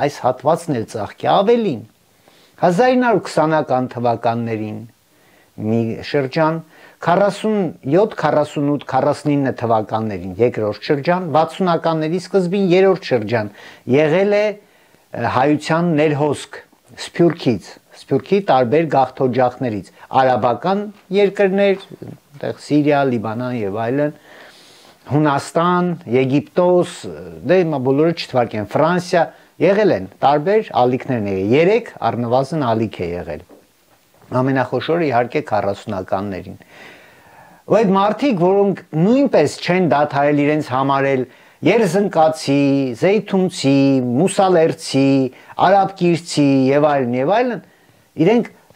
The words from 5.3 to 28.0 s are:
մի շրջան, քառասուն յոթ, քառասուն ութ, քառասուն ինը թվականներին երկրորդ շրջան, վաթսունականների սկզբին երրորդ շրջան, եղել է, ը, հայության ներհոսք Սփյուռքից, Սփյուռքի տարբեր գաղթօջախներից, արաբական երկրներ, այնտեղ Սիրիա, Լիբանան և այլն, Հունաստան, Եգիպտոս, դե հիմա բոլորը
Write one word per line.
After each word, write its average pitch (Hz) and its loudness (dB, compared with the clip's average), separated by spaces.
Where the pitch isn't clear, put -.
մի 110 -2
շրջան, 156 -2
քառասուն 202 0
յոթ, 214 2
քառասուն 147 0
ութ, 131 -6
քառասուն 135 0
ինը 135 0
թվականներին 110 -2
երկրորդ 113 -2
շրջան, 165 -2
վաթսունականների 165 0
սկզբին 196 -2
երրորդ 190 2
շրջան, 107 -2
եղել 165 2
է, 208 2
ը, - -12
հայության 151 0
ներհոսք 147 -2
Սփյուռքից, 147 0
Սփյուռքի 160 0
տարբեր 135 2
գաղթօջախներից, 123 -2
արաբական 131 0
երկրներ, 196 0
այնտեղ 123 -8
Սիրիա, 143 2
Լիբանան 120 -4
և 101 -4
այլն, 147 -4
Հունաստան, 165 0
Եգիպտոս, 147 2
դե 175 4
հիմա 160 -2
բոլորը 147 2